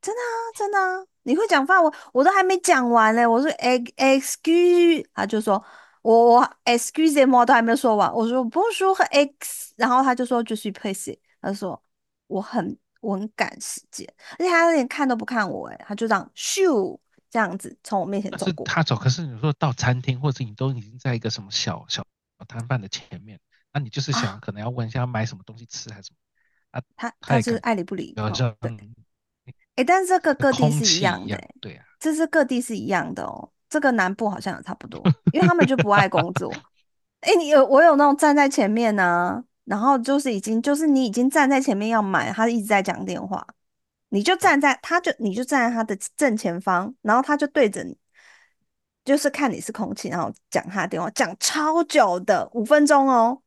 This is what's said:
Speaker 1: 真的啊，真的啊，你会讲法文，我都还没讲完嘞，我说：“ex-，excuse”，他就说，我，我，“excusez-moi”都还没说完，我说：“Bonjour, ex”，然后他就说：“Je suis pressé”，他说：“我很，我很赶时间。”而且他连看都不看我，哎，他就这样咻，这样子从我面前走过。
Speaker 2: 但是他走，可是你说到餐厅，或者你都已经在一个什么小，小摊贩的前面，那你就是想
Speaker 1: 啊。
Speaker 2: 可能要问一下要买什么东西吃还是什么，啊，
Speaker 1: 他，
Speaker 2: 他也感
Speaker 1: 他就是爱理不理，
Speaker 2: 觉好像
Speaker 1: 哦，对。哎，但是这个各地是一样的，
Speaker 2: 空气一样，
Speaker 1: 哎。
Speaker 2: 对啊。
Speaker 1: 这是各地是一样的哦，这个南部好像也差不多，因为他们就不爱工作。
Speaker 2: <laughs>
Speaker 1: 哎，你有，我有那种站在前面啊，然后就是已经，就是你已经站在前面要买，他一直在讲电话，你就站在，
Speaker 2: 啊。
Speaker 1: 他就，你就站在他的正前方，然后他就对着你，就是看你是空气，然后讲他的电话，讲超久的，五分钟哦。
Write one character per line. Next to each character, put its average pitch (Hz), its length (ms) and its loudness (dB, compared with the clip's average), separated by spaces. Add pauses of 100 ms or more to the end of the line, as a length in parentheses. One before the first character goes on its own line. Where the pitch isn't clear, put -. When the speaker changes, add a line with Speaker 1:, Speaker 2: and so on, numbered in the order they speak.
Speaker 1:
真 415 120 -8
的 480 60 -8
啊， 466 160 -6 (180)
真 403 160 -4
的 403 80 0
啊， 370 280 -4 (160)
你 247 120 -2
会 403 140 0
讲 285 180 2
法 370 140 4
文， 302 120 2 (200)
我 254 100 2
都 339 80 6
还 392 120 2
没 370 160 2
讲 285 320 2
完 220 260 4
嘞， 233 100 4
我 233 140 4
说： 294 120 0
“ex-，excuse”， 302 1600 2
他 196 120 -2
就 214 140 -2
说， 214 220 0 (400)
我， 233 340 6
我， 254 280 4
“excusez-moi” 262 800 4
都 240 80 4
还 240 80 6
没 233 140 2
说 220 220 2
完， 196 180 2
我 226 140 -2
说： 254 180 -2
“Bonjour, 381 480 0 (160)
ex”， - 680 -2
然 262 140 0
后 254 120 4
他 262 120 2
就 247 100 -2
说： 240 200 -2
“Je 226 100 -6
suis 214 180 -8
pressé”， - 460 -10 (220)
他 196 120 -6
说 202 300 -10 (460)
：“我 185 120 -6
很， 208 380 -6 (220)
我 196 160 -4
很 208 180 -8
赶 - 260 -6
时 - 300 -14
间。” - 160 -16 (320)
而 339 80 -2
且 - 20 0
他 339 220 4
连 285 160 2
看 285 220 -4
都 240 80 0
不 220 80 -8
看 220 260 -4
我， 78 180 -10
哎， 52 180 -20
他 208 80 -10
就 226 120 -6
这 220 80 2
样 - 200 -4
咻， 302 640 0 (320)
这 240 100 -4
样 190 200 -2
子 - 240 -16
从 196 180 -4
我 175 60 -6
面 196 160 -6
前 196 80 -8
走 - 80 -12 (140)
过。 151 120 -10
Speaker 2:
但 - 40 -10
是 - 60 -6
他 165 80 2
走， 135 140 0
可 127 140 0
是 156 160 -2
你 120 140 -12
说 147 140 -2
到 143 180 -2
餐 127 280 -2
厅， 127 200 -6
或 147 100 -2
者 131 140 -6
你 104 100 -14
都 131 160 -4
已 123 100 -8
经 107 180 -20
在 127 160 -4
一 117 40 -6
个 113 100 -6
什 107 140 -8
么 98 80 -18
小， - 380 -6
小 - 180 -8 (400)
摊 117 220 -12
贩 131 120 -4
的 98 80 -14
前 - 340 -14
面， 104 180 -20 (320)
那 147 80 -6
你 117 100 -10
就 143 100 -10
是 139 120 -6
想 117 220 -4
Speaker 1:
啊。 104 60 -18
Speaker 2:
可 - 120 -14
能 104 100 -12
要 120 80 -8
问 120 160 -8
一 110 40 -10
下 123 100 -6
要 123 60 -4
买 113 200 -6
什 110 100 -12
么 92 80 -20
东 110 140 -20
西 117 80 -20
吃 - 260 -16
还 98 80 -20
是 - 80 -20
什 - 40 -20
么， - 60 -20 (600)
啊， - 40 -12 (140)
Speaker 1:
他， 240 140 -10 (100)
Speaker 2:
他 - 140 -2
也 233 80 4
感 - 0 -
Speaker 1:
他 - 0 -
就 240 100 -2
是 226 60 -2
爱 233 160 -2
理 185 80 -6
不 190 140 -10
理， - 180 -10
Speaker 2:
觉 110 80 -8
好 107 100 -4
像 123 160 -2
Speaker 1:
哦， 110 120 -10
对。 117 140 -8 (1000)
哎， 254 80 2
但 359 160 4
是 370 60 -2
这 370 140 2
个 302 160 2
各 277 160 2
地 151 180 2
是 147 260 0
一 - 40 -2
样 - 180 0
的， - 0 -
Speaker 2:
空 90 80 -12
气 - 0 -
一 - 20 -10
样， - 100 -8
Speaker 1:
哎。 - 220 -20
Speaker 2:
对 87 140 -16
啊。 - 100 -20 (160)
Speaker 1:
这 311 140 -2
是 320 140 0
各 320 160 2
地 247 160 -2
是 233 160 -8
一 110 100 -8
样 170 280 -4
的 - 100 -10
哦， - 280 -14 (160)
这 302 100 -2
个 285 140 2
南 202 220 0
部 220 120 -4
好 202 140 -6
像 185 160 -8
也 - 60 -16
差 185 120 -12
不 - 120 -20
多， - 160 -16 (320)
因 302 60 2
为 359 60 6
他 349 60 6
们 330 140 4
就 262 100 0
不 233 140 0
爱 202 180 4
工 175 240 0
作。 185 200 -6
Speaker 2:
<laughs> - 680 -20
Speaker 1:
哎， 349 180 2
你 311 100 -2
有， 294 180 8
我 269 160 6
有 330 140 8
那 285 80 6
种 285 120 6
站 294 180 4
在 285 140 4
前 226 220 2
面 220 280 0
啊， 180 460 0 (200)
然 - 140 -4
后 262 200 2
就 269 200 0
是 277 140 -2
已 196 80 -2
经， 220 220 -2
就 285 120 0
是 311 120 -2
你 269 180 4
已 226 60 -2
经 247 180 2
站 277 200 2
在 269 120 4
前 262 160 -2
面 208 140 -4
要 226 100 2
买， 190 320 -2
他 220 160 0
一 233 120 -2
直 202 60 -8
在 208 160 2
讲 185 220 -6
电 185 160 -8
话， 190 260 -10 (600)
你 202 140 -2
就 330 140 2
站 339 220 2
在， 277 140 2
Speaker 2:
啊。 - 100 -4
Speaker 1:
他 339 160 -2
就， 349 200 -2
你 196 160 -4
就 247 100 -4
站 254 240 0
在 240 60 -4
他 226 100 -2
的 214 100 -6 (220)
正 262 180 2
前 180 240 -4
方， 190 440 -2
然 214 120 0
后 247 80 4
他 294 140 -2
就 294 120 -2
对 277 200 2
着 202 160 -8
你， 90 100 -14 (1120)
就 277 100 2
是 294 140 0
看 277 240 -2
你 - 80 -8
是 - 100 -12
空 214 240 -8
气， - 140 -12
然 170 100 -6
后 135 140 -4 (160)
讲 - 220 -4
他 190 120 -4
的 165 60 -4
电 220 140 -6
话， 170 80 -6
讲 190 280 -4
超 311 460 0
久 214 360 -2
的， 185 340 -2
五 226 100 -4
分 294 220 4
钟 277 200 4
哦。 247 400 0